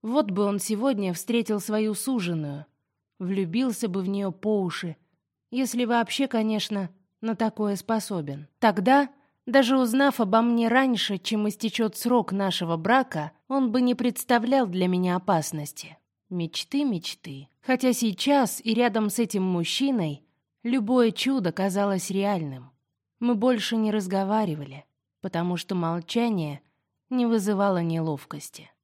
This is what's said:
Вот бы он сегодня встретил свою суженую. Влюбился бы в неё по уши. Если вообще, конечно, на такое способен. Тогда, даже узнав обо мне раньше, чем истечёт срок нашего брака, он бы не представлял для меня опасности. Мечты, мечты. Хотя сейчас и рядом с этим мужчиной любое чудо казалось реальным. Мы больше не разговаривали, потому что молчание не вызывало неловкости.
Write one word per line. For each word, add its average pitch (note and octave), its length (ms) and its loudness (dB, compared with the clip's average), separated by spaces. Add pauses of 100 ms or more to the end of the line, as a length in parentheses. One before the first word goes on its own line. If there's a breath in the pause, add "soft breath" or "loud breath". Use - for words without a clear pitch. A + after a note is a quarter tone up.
Вот A3+ 300 0
бы G3 120 0
он G3+ 160 0
сегодня G#3 540 -2
встретил A3 460 -2
свою G#3+ 340 -2
суженую. E3 720 -4 (540)
Влюбился G3 680 -2
бы F#3+ 140 -2
в F3+ 80 -2
неё G3 220 -2
по G#3 300 -2
уши. E3+ 360 -6 (520)
Если B3 360 -2
вообще, A3+ 420 0
конечно, G#3+ 640 -2 (320)
на A3 140 -2
такое G#3+ 420 -2
способен. D3+ 720 -4 (120)
Тогда, B3 500 4 (360 soft breath)
даже C4 320 4
узнав C4 420 2
обо A3 220 4
мне A#3 260 2
раньше, A#3 520 2
чем G#3+ 280 -2
истечёт A3 480 -2
срок A#3+ 360 2
нашего F#3 460 0
брака, F#3+ 540 0 (160)
он C4 240 0
бы B3 100 2
не B3 140 2
представлял B3 720 2
для F3+ 200 0
меня F3+ 280 2
опасности. D#3+ 840 -4 (320)
Мечты, F3+ 540 -4
мечты. E3 640 -6 (140)
Хотя B3+ 320 2
сейчас B3 680 2
и A3 100 0
рядом A3 360 2
с G3 100 -4
этим G#3 240 0
мужчиной F3+ 800 0 (400)
любое A#3+ 480 2
чудо B3+ 400 0
казалось G3 580 0
реальным. E3 600 -2 (480)
Мы A#3+ 160 2
больше A3+ 420 0
не G#3+ 140 2
разговаривали, F#3+ 920 -2 (360)
потому F3 360 -2
что F#3 180 -6
молчание E3+ 840 -2 (480)
не B3 160 0
вызывало G3+ 560 2
неловкости. D#3+ 880 -6 (140)